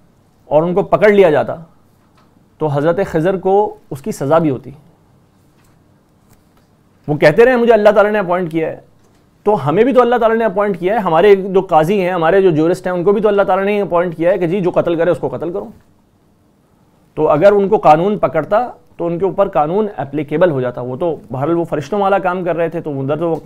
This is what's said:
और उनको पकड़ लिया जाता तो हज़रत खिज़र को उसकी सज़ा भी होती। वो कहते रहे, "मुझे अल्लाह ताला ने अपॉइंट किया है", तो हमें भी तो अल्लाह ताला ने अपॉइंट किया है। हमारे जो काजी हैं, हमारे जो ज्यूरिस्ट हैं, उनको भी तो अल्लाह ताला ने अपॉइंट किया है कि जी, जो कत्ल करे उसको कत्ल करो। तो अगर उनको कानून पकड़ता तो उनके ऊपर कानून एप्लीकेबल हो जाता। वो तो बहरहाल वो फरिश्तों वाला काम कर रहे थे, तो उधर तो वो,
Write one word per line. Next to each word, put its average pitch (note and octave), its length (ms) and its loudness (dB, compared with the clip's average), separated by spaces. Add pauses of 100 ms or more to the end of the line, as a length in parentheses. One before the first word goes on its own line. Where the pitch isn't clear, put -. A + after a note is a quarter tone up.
(500)
और D3+ 140 2
उनको F3+ 220 -2
पकड़ F3 260 2
लिया F#3+ 200 4
जाता A#2+ 220 0 (1040)
तो D#3 80 -4
हज़रत D3+ 340 0
खिज़र F#3 380 -2
को F#3 140 -2 (380)
उसकी D#3+ 200 -10
सज़ा D3+ 280 0
भी E3 100 0
होती। B2+ 240 -8 (2250)
वो D3 100 -2
कहते D#3 280 4
रहे, B3+ 120 2
"मुझे A#3 160 2
अल्लाह G#3 200 4
ताला G#3 160 4
ने G#3 100 -2
अपॉइंट F3+ 300 -4
किया D#3+ 180 -4
है", C#3 160 -12 (600)
तो G#3 120 2
हमें D3+ 280 2
भी C4+ 80 0
तो B3+ 80 6
अल्लाह A#3+ 180 2
ताला A3 160 2
ने A3+ 100 0
अपॉइंट G3+ 320 -2
किया F3+ 180 -2
है। A#3 60 -2
हमारे F#3+ 340 4
जो F#3+ 280 0
काजी E3+ 360 2
हैं, F3+ 140 -2
हमारे F3+ 280 2
जो F#3+ 100 4
ज्यूरिस्ट E3 360 -2
हैं, F3+ 60 -4
उनको F3+ 200 0
भी A3 80 0
तो G#3+ 60 2
अल्लाह G3+ 180 2
ताला F#3+ 180 0
ने G3+ 180 -2
अपॉइंट F3 340 -2
किया E3 160 0
है G3+ 60 0
कि F3 100 -2
जी, F#3+ 140 -2
जो F3 100 -2
कत्ल E3+ 240 0
करे E3 160 0
उसको C#3 180 -4
कत्ल C#3+ 220 -8
करो। G#3 200 -10 (1500)
तो D3+ 100 -2
अगर D#3 260 4
उनको G3+ 260 2
कानून F3 380 2
पकड़ता D#3+ 420 -2 (400)
तो E3+ 60 -4
उनके E3+ 200 -4
ऊपर F#3+ 240 0
कानून F3+ 400 -2 (100)
एप्लीकेबल D3+ 520 -2
हो C3+ 100 -4
जाता। B2 200 -6
वो B2+ 160 -10
तो F3 120 -2 (220)
बहरहाल C#3+ 240 -4
वो E3+ 100 -2
फरिश्तों D#3+ 340 -6
वाला G3 200 0
काम F3+ 240 -4
कर E3+ 120 -4
रहे E3+ 140 -2
थे, E3 120 -10
तो D#3 120 -10
उधर C3+ 260 -4
तो E3+ 100 -2
वो, D#3 160 -4